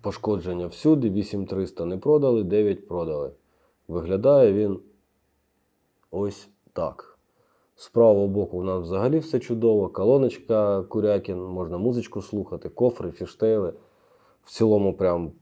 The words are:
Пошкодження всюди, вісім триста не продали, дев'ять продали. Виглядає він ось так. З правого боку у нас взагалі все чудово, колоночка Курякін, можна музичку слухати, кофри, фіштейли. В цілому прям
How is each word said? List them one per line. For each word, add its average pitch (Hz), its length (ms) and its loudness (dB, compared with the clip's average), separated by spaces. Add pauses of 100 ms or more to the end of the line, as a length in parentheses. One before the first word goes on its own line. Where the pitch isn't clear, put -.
Пошкодження 90 640 -4
всюди, 139 420 2
вісім 98 360 -4
триста 95 400 -6
не 92 120 -6
продали, 135 460 2
дев'ять 101 440 0
продали. 80 440 -6 (560)
Виглядає 98 680 4
він 98 260 0 (1300)
ось 98 380 -6 (240)
так. - 460 -8 (560)
З - 140 -20
правого 107 380 6
боку 95 300 -4
у 90 60 -4
нас 92 200 -4
взагалі 104 360 0
все 147 200 -4
чудово, 110 500 0
колоночка 107 920 0
Курякін, 101 600 -2
можна 90 340 -8
музичку 117 440 -4
слухати, 95 480 -8
кофри, 120 420 -2
фіштейли. 98 600 -2 (680)
В - 80 -20
цілому 104 420 2
прям 87 380 -2 (100)